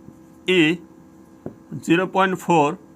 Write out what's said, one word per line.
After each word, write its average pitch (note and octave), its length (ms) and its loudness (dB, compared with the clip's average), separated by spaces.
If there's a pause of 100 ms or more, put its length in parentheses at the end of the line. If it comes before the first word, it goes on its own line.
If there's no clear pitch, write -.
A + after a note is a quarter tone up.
(480)
ই, F#3 140 2 (1200)
জিরো F3 220 2
পয়েন্ট F#3+ 320 0
ফোর D#3+ 280 2 (280)